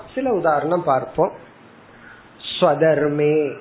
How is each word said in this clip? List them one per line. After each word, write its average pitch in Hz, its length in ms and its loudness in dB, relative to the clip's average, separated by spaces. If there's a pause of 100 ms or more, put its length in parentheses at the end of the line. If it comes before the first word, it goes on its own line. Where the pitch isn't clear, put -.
(160)
சில 262 160 -2
உதாரணம் 165 520 0
பார்ப்போம். 147 480 0 (1300)
ஸ்வதர்மே, 151 1000 2